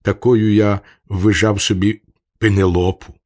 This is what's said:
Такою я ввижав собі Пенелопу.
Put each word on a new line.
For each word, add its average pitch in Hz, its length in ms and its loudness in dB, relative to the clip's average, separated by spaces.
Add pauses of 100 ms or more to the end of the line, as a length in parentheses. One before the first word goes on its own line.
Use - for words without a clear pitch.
Такою 107 520 0
я 104 260 2 (300)
ввижав 101 520 0
собі 101 400 -2 (380)
Пенелопу. 95 720 -2 (120)